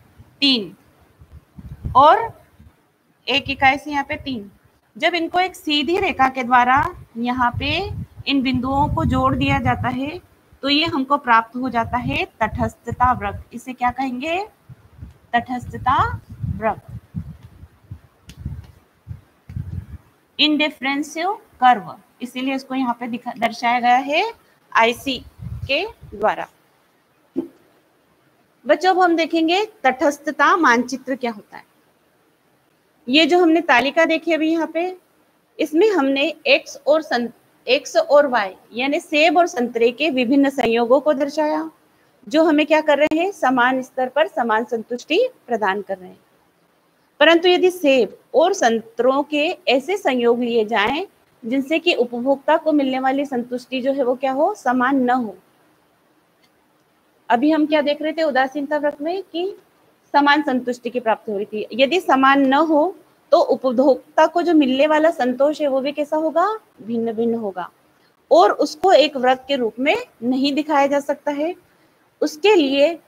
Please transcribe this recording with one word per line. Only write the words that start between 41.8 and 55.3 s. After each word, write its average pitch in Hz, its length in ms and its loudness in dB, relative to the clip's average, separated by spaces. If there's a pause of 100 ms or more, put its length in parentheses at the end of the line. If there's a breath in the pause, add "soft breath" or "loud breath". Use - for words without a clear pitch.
जो 302 140 2
हमें 302 220 4
क्या 311 160 2
कर 294 160 2
रहे 311 220 2
हैं? 370 120 -2
समान 262 500 0
स्तर 254 280 -6
पर 302 180 0
समान 233 380 -2
संतुष्टि 247 640 -4 (180)
प्रदान 208 340 -2
कर 190 160 -10
रहे 185 120 -18
हैं। 190 160 -20 (960)
परंतु 330 280 6
यदि 359 240 4
सेब 269 460 0 (180)
और 339 180 4
संतरों 247 720 0
के 302 340 -2 (100)
ऐसे 269 300 0
संयोग 240 420 0
लिए 233 260 0
जाएं 226 400 -2 (400)
जिनसे 269 340 -2
कि 330 140 0
उपभोक्ता 262 640 0
को 320 140 -2
मिलने 262 280 0
वाली 269 260 -2
संतुष्टि 247 560 -6
जो 269 120 0
है 277 100 -2
वो 247 120 0
क्या 262 160 -4
हो, 311 220 0
समान 254 480 0
न 247 80 0
हो। 240 260 -2 (1900)